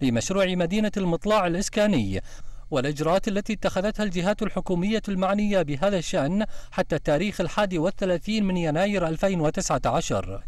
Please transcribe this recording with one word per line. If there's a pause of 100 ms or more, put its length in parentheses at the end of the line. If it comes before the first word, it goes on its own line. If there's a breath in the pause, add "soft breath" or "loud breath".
لمشروع
مدينة
المطلع
الإسكاني، (500 loud breath)
والإجراءات
التي
اتخذتها
الجهات
الحكومية
المعنية
بهذا
الشأن (260 loud breath)
حتى
التاريخ
الحادي
والثلاثين
من
يناير
ألفين
وتسعة
عشر.